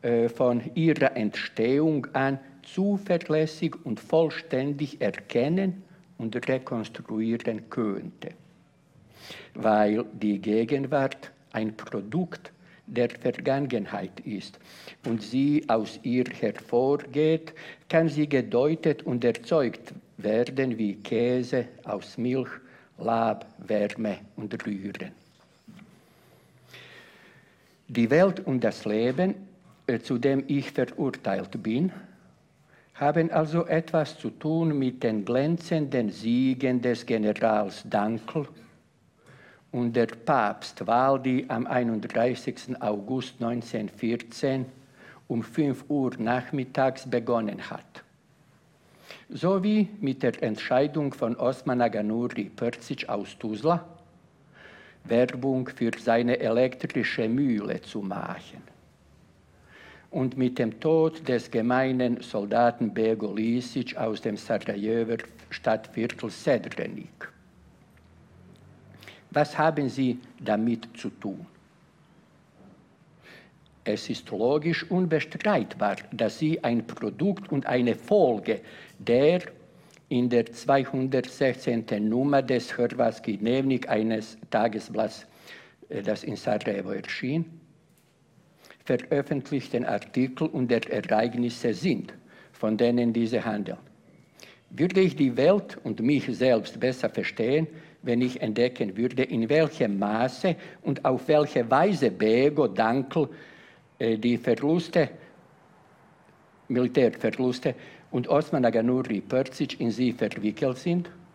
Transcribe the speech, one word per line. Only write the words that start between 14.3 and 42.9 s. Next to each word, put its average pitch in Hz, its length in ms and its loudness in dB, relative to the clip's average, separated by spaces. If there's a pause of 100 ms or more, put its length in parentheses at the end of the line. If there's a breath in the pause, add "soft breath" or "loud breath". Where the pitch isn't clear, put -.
und 113 180 -2
sie 143 440 2
aus 113 360 0
ihr 123 220 2
hervorgeht, 143 1300 0 (340 loud breath)
kann 165 200 4
sie 147 220 0
gedeutet 139 760 2
und 123 220 -2
erzeugt 123 680 0 (240)
werden 120 600 0
wie 104 180 0
Käse 120 680 0 (200)
aus - 340 -8
Milch, 123 300 -2 (500 loud breath)
Lab, 113 480 0 (100)
Wärme 104 640 -2 (160)
und 98 280 -8
Rühren. 98 480 -8 (2750 loud breath)
Die 120 240 2
Welt 175 340 4
und 127 180 0
das - 220 -2
Leben, 127 480 0 (540)
äh, 120 120 0
zu 120 200 -2
dem 135 280 2
ich 143 240 -2
verurteilt 107 920 -2
bin, 135 280 0 (1040 loud breath)
haben 156 360 2
also 160 340 0
etwas 165 540 0
zu 113 100 -6
tun 156 480 0
mit 127 260 -2
den 110 200 0
glänzenden 135 840 0
Siegen 127 720 0
des 120 240 -2
Generals 107 840 0
Dankl 110 560 -2 (1300 loud breath)
und 120 240 0
der 117 120 4
Papstwahl, 120 1120 0
die 127 280 0
am 117 160 -2
einunddreißigsten 123 1160 -2
August 110 580 -4